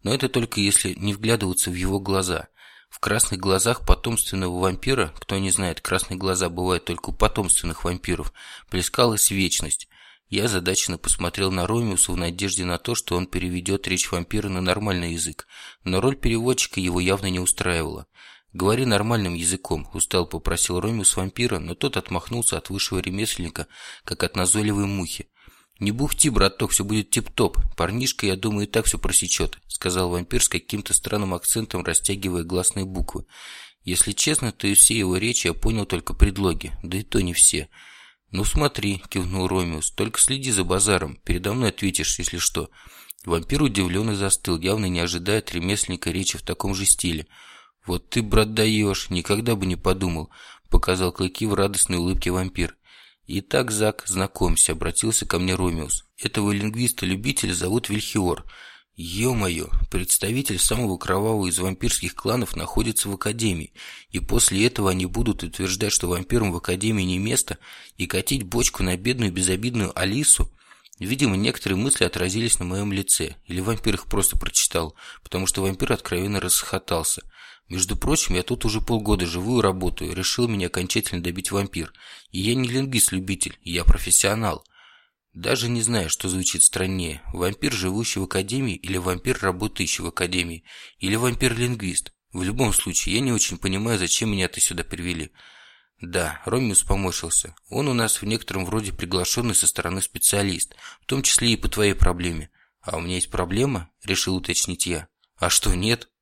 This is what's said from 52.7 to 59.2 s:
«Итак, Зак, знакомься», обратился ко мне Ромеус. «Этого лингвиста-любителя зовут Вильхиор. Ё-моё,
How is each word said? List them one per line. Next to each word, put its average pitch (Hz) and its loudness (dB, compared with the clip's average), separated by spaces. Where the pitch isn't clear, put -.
«Итак, 113 0
Зак, 107 0
знакомься», 92 2
обратился 80 0
ко - -2
мне 92 2
Ромеус. 85 -2
«Этого 104 0
лингвиста-любителя 104 -2
зовут 95 -2
Вильхиор. 101 -2
Ё-моё, 92 -2